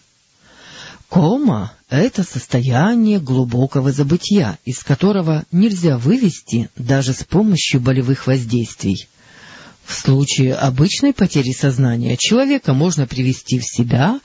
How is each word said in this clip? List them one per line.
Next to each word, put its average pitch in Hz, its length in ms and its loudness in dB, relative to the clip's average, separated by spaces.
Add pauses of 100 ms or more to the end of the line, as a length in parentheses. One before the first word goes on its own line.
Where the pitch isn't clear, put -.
(1080)
"Кома — 175 640 0 (160)
это 185 340 0
состояние 175 960 0
глубокого 131 720 0
забытья, 156 720 0
из - 180 -8
которого 160 680 0
нельзя 175 460 2
вывести 139 800 0
даже 131 380 0
с - 100 -8
помощью 185 580 0
болевых 131 460 0
воздействий. 113 800 -2 (760)
В - 80 -12
случае 135 600 0
обычной 147 600 0
потери 139 400 0
сознания 123 640 0
человека 262 560 0
можно 143 340 0
привести 127 500 -2
в 123 80 -6
себя, 123 600 0